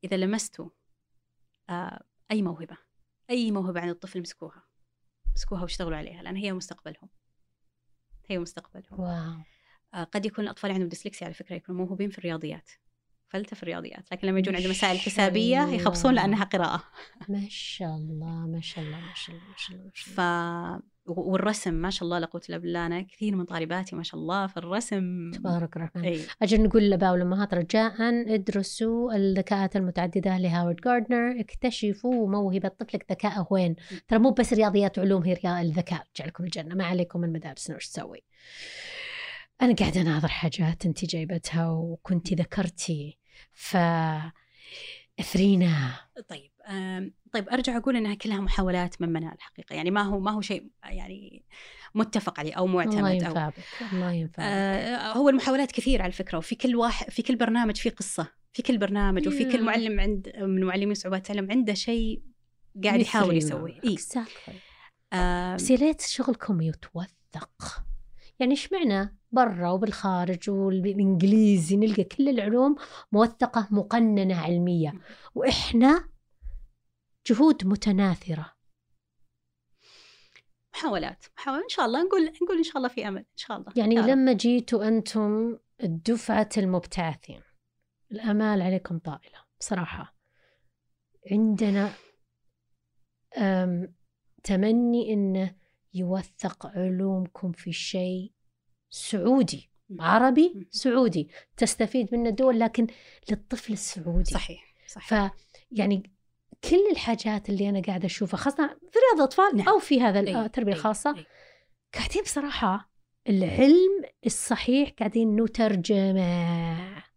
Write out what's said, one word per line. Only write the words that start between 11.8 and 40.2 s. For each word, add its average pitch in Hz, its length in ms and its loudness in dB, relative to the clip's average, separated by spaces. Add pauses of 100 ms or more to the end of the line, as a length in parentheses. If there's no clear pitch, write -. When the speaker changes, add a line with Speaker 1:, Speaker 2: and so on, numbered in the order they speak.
Speaker 1:
موهوبين 190 280 -6
في 196 80 -14
الرياضيات، 160 520 -10 (580)
فلتة 202 280 -10
في - 80 -16
الرياضيات، - 480 -12
لكن 185 160 -4
لما 190 120 2
يجون 190 140 0
Speaker 2:
ما 180 60 -2
Speaker 1:
عند 185 100 -2
مسائل 190 280 0
Speaker 2:
شاء - 80 -6
Speaker 1:
حسابية، 220 580 2
Speaker 2:
الله. 277 120 0
Speaker 1:
يخبصون 202 380 4
لأنها 202 300 2
قراءة. 175 400 -2 (460)
Speaker 2:
ما 202 200 -4
شاء - 460 -8
الله، 160 520 -8
ما 165 140 -6
شاء - 240 -10
الله، 156 140 -10
ما 170 140 -16
شاء - 220 -14
الله، 175 120 -20
ما 196 100 -20
شاء - 180 -12
الله، 185 120 -20
ما 196 60 -20
شاء 190 240 -12
الله. 170 640 -2
Speaker 1:
ف-، - 100 -20 (140)
و-، 175 260 -4
والرسم، 196 420 -2
ما 165 160 -2
شاء 190 140 -6
الله، 175 160 -4
لا 165 60 -4
قوة 165 240 -12
إلا 170 80 -8
بالله، 170 280 -4
أنا 170 160 -4
كثير 202 340 -4
من 180 100 -2
طالباتي، 175 500 -6
ما 175 80 -8
شاء 160 160 -10
الله، 185 280 -4
في 190 100 -8
الرسم. 180 760 -4
Speaker 2:
تبارك 170 460 -4
الرحمن. 165 260 -8
Speaker 1:
إي. 170 180 -2 (200)
Speaker 2:
أجل 214 220 4
نقول 208 280 6
لباء 185 200 4
والأمهات 180 420 0
رجاء 214 400 0 (400)
ادرسوا 220 800 -2
الذكاءات 196 600 0
المتعددة 185 640 0
لهاورد 175 380 2
جاردنر، 240 640 0
اكتشفوا 226 880 -2
موهبة 196 400 0
طفلك، 190 440 -6
ذكائه 196 400 -2
وين. 180 240 2 (160)
Speaker 1:
مم. 185 160 -12
Speaker 2:
ترى 220 120 4
مو 254 100 8
بس 247 240 2
رياضيات 202 440 4
وعلوم 190 260 2
هي 180 100 2
ريا-، 175 280 -2
الذكاء 175 520 -2
تجعلكم 160 300 -10
الجنة، 160 320 -8
ما 185 100 -2
عليكم 175 340 -2
من 170 140 0
مدارس 160 360 -10
نور، 156 100 -10
سوي. - 440 -12 (1400)
أنا 247 120 6
قاعدة 175 280 2
أناظر 156 260 2